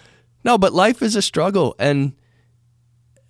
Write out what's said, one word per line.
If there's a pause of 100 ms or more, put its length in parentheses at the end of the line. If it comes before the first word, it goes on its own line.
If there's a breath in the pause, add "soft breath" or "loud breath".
(440 soft breath)
no,
but
life
is
a
struggle.
And, (1160)